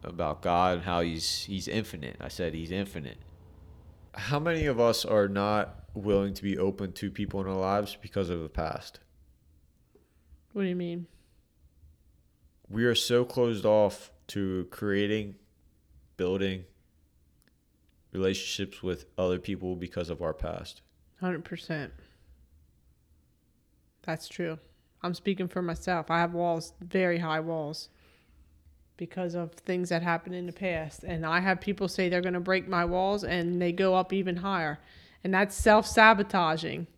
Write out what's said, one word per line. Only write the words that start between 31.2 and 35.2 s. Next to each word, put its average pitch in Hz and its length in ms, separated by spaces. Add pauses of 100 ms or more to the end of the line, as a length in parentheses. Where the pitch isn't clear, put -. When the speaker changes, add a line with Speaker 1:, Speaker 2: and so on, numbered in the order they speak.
Speaker 2:
I 165 140
have 185 200
people 196 280
say 185 200
they're 180 120
gonna 180 200
break 185 280
my 175 160
walls, 185 400
and 175 360
they 175 120
go 185 220
up 185 180
even 185 240
higher. 175 420 (460)